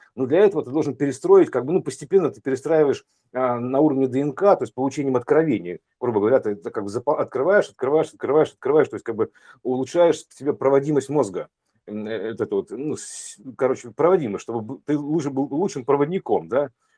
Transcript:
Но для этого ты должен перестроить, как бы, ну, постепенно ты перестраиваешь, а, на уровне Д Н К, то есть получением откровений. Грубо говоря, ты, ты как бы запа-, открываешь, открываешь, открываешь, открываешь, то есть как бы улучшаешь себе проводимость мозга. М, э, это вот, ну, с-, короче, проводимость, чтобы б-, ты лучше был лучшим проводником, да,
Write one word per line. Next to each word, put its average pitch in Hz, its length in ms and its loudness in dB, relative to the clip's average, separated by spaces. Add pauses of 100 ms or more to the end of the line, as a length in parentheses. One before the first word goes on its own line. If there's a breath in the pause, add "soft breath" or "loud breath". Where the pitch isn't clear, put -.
(160 soft breath)
Но 127 120 -2
для 156 120 4
этого 196 240 4
ты 123 80 -14
должен 156 240 -2
перестроить, 170 560 4
как 123 140 -2
бы, 156 80 -2
ну, 180 100 0
постепенно 165 480 0
ты - 100 -14
перестраиваешь, 139 640 2 (300)
а, 123 260 0
на 131 220 0
уровне 135 260 2
Д 127 140 -2
Н 147 100 -2
К, 190 240 4
то - 80 -4
есть - 100 -8
получением 135 440 -2
откровений. 120 600 0 (200)
Грубо 117 220 0
говоря, 123 180 4
ты, 104 160 -4
ты 107 140 -10
как 104 160 -8
бы 101 40 -8
запа-, 117 300 -2
открываешь, 147 500 0
открываешь, 156 440 -2
открываешь, 139 400 2
открываешь, 143 340 2
то - 80 -10
есть 98 100 -12
как 113 120 -6
бы 107 140 -2 (300 soft breath)
улучшаешь 151 680 0
себе 139 240 -4
проводимость 139 560 0
мозга. 104 400 -2 (380)
М, 107 200 -10
э, 110 40 -8
это 107 380 -6
вот, 98 220 -4
ну, 127 240 -6
с-, - 420 -16 (200)
короче, 127 340 -4
проводимость, 147 520 0
чтобы 117 180 -6
б-, 117 240 -12
ты 147 120 -2
лучше 147 340 -2
был 135 200 -2
лучшим 147 320 -4
проводником, 139 640 -2
да, 131 220 0 (280)